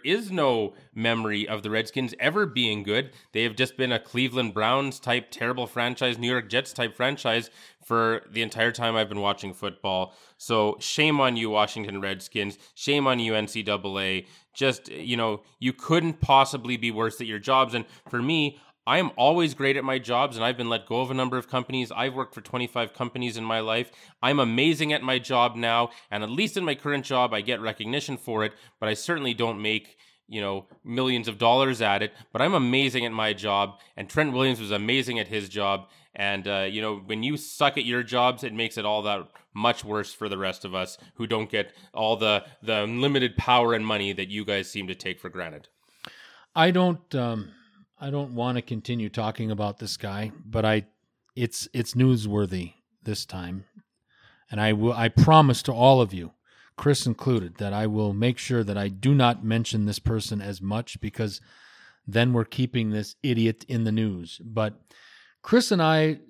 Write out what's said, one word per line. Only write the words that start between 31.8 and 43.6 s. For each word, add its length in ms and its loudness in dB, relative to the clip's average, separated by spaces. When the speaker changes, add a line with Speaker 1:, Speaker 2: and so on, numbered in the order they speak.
Speaker 1:
at 200 2
it, 120 -4
but 100 0
I'm 120 4
amazing 520 2
at 60 -4
my 220 0
job, 440 0
and 120 -10
Trent 220 0
Williams 300 0
was 100 -8
amazing 480 0
at 80 -4
his 220 -6
job. 400 -2
And, 320 -4
uh, 240 0
you 100 -6
know, 140 -2
when 280 -6
you 120 -2
suck 420 -2
at 80 -2
your 180 -2
jobs, 420 0
it 80 -6
makes 240 -4
it 80 -4
all 160 0
that 260 -4
much 300 2
worse 300 -4
for 160 -8
the 80 -4
rest 260 -4
of 100 -10
us 240 -6
who 120 -6
don't 220 -2
get 240 -2
all 220 2
the, 300 2
the 220 0
unlimited 500 2
power 380 4